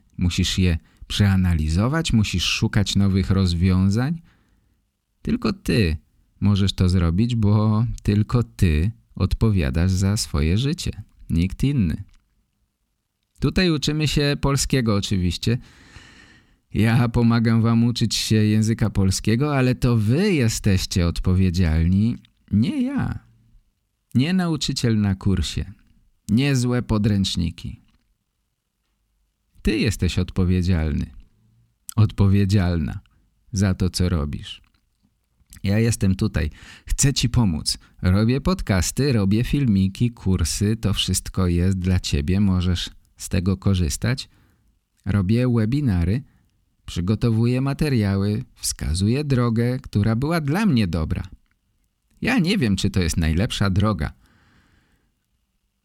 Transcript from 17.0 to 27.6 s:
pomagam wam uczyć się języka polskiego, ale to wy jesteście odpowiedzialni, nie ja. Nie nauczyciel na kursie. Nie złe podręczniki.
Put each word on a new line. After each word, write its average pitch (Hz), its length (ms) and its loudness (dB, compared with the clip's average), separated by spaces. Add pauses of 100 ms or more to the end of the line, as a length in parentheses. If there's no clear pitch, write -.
pomagam 117 540 2
wam 117 220 4
uczyć 117 300 -2
się - 220 0
języka 107 540 2
polskiego, 110 680 0
ale 127 180 2
to 120 220 2
wy 143 380 2
jesteście 107 720 0
odpowiedzialni, 92 1080 2 (340)
nie 196 320 0
ja. 254 360 -4 (960)
Nie 143 180 2
nauczyciel 143 680 -2
na 101 140 2
kursie. 95 580 -2 (560)
Nie 135 280 2
złe 123 260 0
podręczniki. 101 1040 -2 (1800)